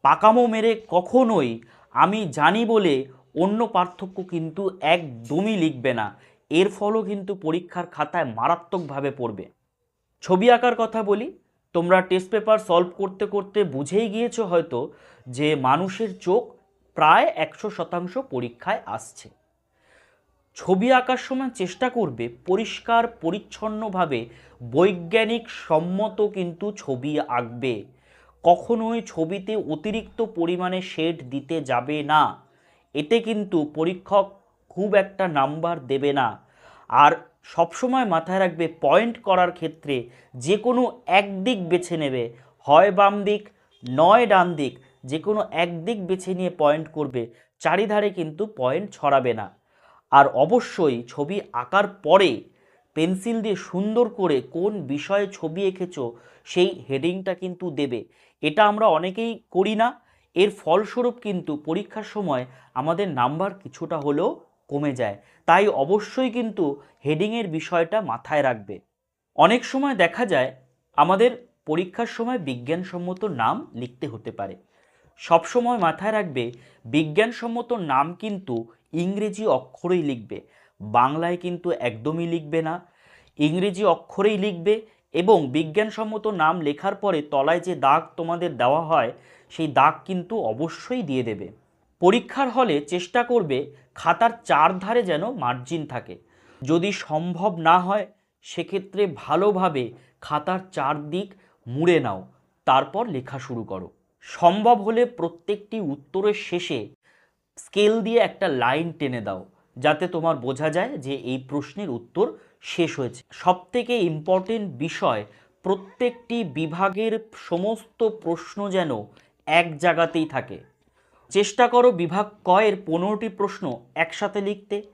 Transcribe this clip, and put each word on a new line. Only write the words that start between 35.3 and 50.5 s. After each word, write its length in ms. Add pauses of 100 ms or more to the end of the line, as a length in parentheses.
নাম্বার 440 (120)
দেবে 260
না। 140 (640)
আর 220 (380)
সবসময় 580
মাথায় 360
রাখবে 220 (160)
পয়েন্ট 400
করার 320
ক্ষেত্রে 420 (400)
যে 220
কোনো 240 (320)
একদিক 460 (100)
বেছে 280
নেবে, 260 (440)
হয় 240
বাম 320
দিক 200 (400)
নয় 440
ডান 280
দিক, 180 (300)
যে 160
কোনো 220 (120)
একদিক 440 (100)
বেছে 260
নিয়ে 240
পয়েন্ট 340
করবে, 300 (400)
চারিধারে 480
কিন্তু 340 (140)
পয়েন্ট 340
ছড়াবে 420
না। 140 (640)
আর 140 (100)
অবশ্যই 640 (100)